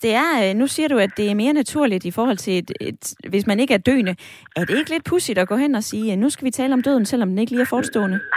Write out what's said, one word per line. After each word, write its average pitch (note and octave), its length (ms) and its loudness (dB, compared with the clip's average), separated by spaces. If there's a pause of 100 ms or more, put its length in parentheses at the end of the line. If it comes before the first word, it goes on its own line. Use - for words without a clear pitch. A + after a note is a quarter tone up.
det A3+ 80 2 (120)
er, E4+ 60 2 (120)
øh, F#3+ 80 2 (100)
nu C#4 140 2
siger D#4 140 0
du, C#4 80 2 (100)
at F#3+ 120 -4
det G#3 120 0
er G#3 120 0
mere C#4+ 180 2
naturligt A#3+ 440 0
i F3 140 -6
forhold A3+ 280 0
til, F#3+ 160 0
et, - 80 -10 (180)
et, - 140 -10 (300)
hvis G3 180 2
man G3+ 120 2
ikke C4 160 2
er F#3 120 -6
døende. G#3 240 2 (440)
Er F3 100 0
det G3 100 0
ikke D#4 160 -2
lidt - 160 -4
pudsigt E4+ 280 0
at F3+ 140 2
gå G#3+ 120 0
hen D4 160 0
og A3 100 -4
sige, G#3+ 220 -2
at F#3 60 0
nu B3 120 2
skal - 140 -6
vi B3+ 60 0
tale C4+ 280 -2
om B3 100 2
døden, B3 240 4
selvom A#3 160 2
den F#3 100 0
ikke A3+ 140 0
lige B3 140 2
er - 80 -4
forestående? G#3 440 0 (180)